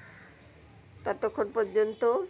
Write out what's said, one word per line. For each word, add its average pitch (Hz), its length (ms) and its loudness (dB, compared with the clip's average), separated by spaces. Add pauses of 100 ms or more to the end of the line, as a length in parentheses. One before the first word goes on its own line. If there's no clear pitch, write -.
(1080)
ততক্ষণ 208 480 -2
পর্যন্ত 220 760 2